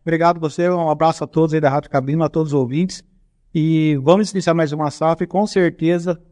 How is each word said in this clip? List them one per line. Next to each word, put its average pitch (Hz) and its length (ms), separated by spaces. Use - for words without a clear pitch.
Obrigado 165 360
a - 20
você, 170 300
um 170 200
abraço 156 340
a 143 40
todos 160 260
aí 160 60
da 147 100
Rádio 143 200
Cabina, 147 360
a 147 40
todos 156 240
os 143 60
ouvintes. 147 440
E 156 520
vamos 190 280
iniciar 175 220
mais 160 180
uma 151 200
safra 165 320
e 170 40
com 208 200
certeza 170 760